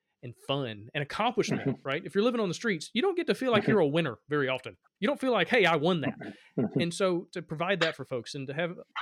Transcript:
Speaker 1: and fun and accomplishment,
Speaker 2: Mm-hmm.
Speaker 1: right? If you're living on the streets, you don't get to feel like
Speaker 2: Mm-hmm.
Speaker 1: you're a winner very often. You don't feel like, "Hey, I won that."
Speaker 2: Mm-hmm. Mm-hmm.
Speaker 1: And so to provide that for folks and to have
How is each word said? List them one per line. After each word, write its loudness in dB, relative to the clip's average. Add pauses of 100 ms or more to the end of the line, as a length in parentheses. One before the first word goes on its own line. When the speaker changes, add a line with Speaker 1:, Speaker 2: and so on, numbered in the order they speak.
(220)
Speaker 1:
and -14 (120)
fun -4
and -2
accomplishment, -2
Speaker 2:
Mm-hmm. -4
Speaker 1:
right? -4
If -12
you're 4
living 2
on 0
the -4
streets, -4
you 0
don't 0
get -2
to 2
feel -2
like 4
Speaker 2:
Mm-hmm. 2
Speaker 1:
you're 6
a 6
winner 0 (100)
very 0
often. -6 (220)
You 0
don't 0
feel 2
like, 2
"Hey, 6
I 6
won 2
that." -4
Speaker 2:
Mm-hmm. -8
Mm-hmm. 0
Speaker 1:
And 0
so 0
to -8
provide -2
that 2
for -10
folks -6
and -6
to -10
have -4 (240)